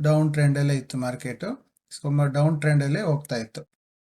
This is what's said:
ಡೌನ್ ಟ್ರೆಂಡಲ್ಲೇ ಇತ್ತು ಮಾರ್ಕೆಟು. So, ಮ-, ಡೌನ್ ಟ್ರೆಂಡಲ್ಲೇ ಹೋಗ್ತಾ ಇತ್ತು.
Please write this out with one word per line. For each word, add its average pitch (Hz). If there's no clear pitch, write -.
ಡೌನ್ 151
ಟ್ರೆಂಡಲ್ಲೇ 143
ಇತ್ತು 131
ಮಾರ್ಕೆಟು. 127
So, -
ಮ-, 143
ಡೌನ್ 147
ಟ್ರೆಂಡಲ್ಲೇ 147
ಹೋಗ್ತಾ 147
ಇತ್ತು. -